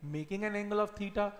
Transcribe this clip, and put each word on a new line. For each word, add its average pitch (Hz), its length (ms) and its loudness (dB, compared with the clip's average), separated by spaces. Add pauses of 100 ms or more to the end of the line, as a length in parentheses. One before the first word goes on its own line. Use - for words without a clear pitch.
(120)
making 190 360 -2
an 208 80 0
angle 208 280 2
of 202 120 -4
theta, 202 320 2 (100)